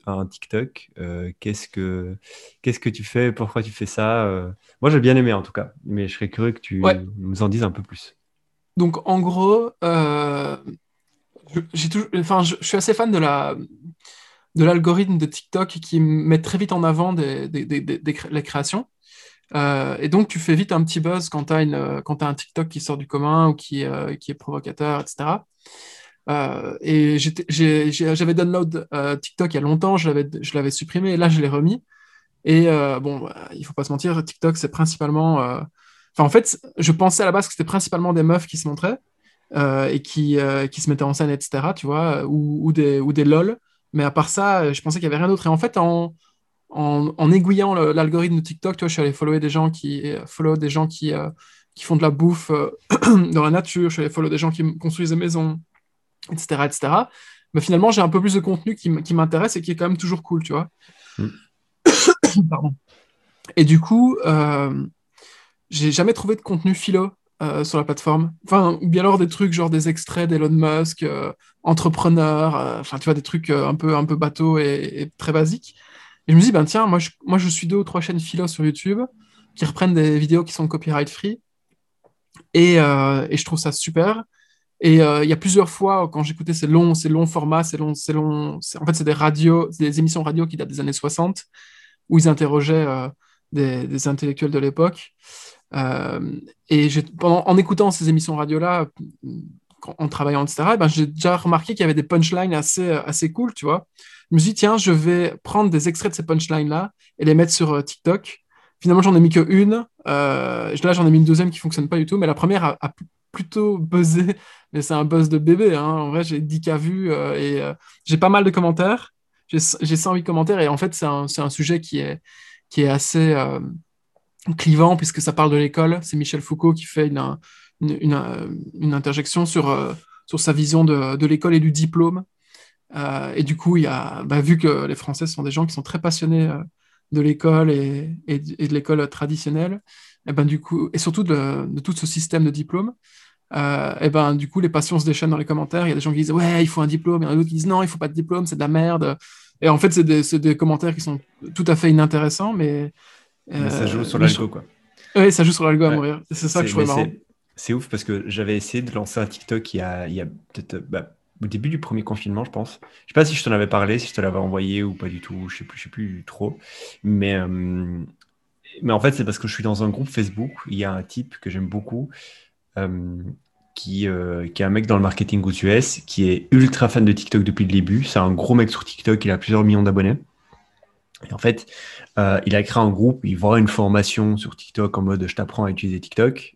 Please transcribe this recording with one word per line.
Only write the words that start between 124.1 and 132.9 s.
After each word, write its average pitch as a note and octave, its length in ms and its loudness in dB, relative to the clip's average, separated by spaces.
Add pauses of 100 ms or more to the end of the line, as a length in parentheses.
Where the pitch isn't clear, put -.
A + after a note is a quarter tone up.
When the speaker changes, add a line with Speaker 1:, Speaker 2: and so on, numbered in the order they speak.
Speaker 2:
clivant E3 380 6
puisque D#3+ 260 -4
ça D#3 100 -2
parle D3+ 180 2
de D3 60 2
l'école. D#3+ 460 0
C'est D#3 140 -8
Michel D3 260 -4
Foucault D#3+ 320 2
qui D#3+ 100 -6
fait D3+ 220 -2
une, C#3 320 -4 (420)
une, D3+ 200 -2
une, D3+ 120 2
euh, C3 340 -4 (320)
une D3+ 160 -2
interjection C#3+ 520 -2
sur, D#3 240 0
euh, C#3 240 -4 (320)
sur D#3+ 120 -8
sa D#3+ 140 0
vision D3+ 320 4
de, C#3 320 2
de D3+ 100 2
l'école D#3 280 2
et D#3+ 60 6
du D#3 120 2
diplôme. E3 520 0 (720)